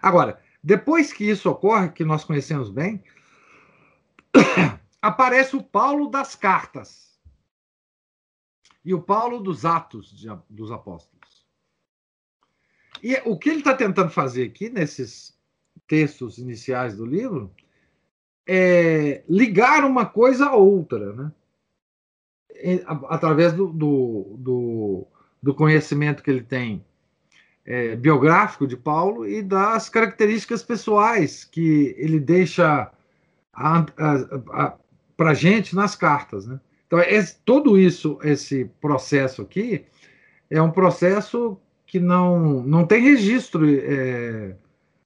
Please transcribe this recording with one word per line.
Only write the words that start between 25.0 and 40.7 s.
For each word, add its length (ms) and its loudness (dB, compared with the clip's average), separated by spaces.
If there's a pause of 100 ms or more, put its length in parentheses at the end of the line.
do 120 -2
conhecimento 680 0
que 80 -4
ele 120 -2
tem, 420 -8 (800)
é, 320 -6
biográfico 680 2
de 100 -8
Paulo 500 -4
e 160 -6
das 460 -2
características 720 -2
pessoais 840 -2
que 540 0
ele 220 -2
deixa 720 0 (600)
a, 260 0
a, 60 2 (680)
a, 240 -4 (400)
pra 180 2
gente 400 0
nas 220 -2
cartas, 500 -4
né? 140 -14 (260)
Então, 140 0
esse, 440 0
todo 320 4
isso, 460 4
esse 440 -2 (140)
processo 640 -2
aqui, 420 -6 (640)
é 140 0
um 80 2